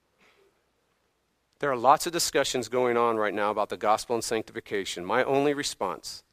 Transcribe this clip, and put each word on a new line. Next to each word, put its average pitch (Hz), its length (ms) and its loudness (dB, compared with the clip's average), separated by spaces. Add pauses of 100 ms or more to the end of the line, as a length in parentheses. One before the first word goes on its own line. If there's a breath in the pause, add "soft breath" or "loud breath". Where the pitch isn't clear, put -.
(1600 soft breath)
There 143 120 -2
are 127 60 -2
lots 131 280 4
of 175 80 -4
discussions 135 560 0
going 123 280 2
on 117 200 2
right 104 160 0
now 104 160 0
about 104 200 -2
the 101 80 -8
gospel 110 380 0
and 110 80 -4
sanctification. 107 800 -6
My 110 200 2
only 139 320 2
response, - 760 -6